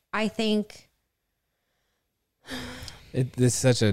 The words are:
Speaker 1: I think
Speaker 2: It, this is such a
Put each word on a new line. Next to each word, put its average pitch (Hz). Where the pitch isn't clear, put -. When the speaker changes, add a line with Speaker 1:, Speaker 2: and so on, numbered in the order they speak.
Speaker 1:
I 214
think 214
Speaker 2:
It, 127
this 123
is -
such 123
a 110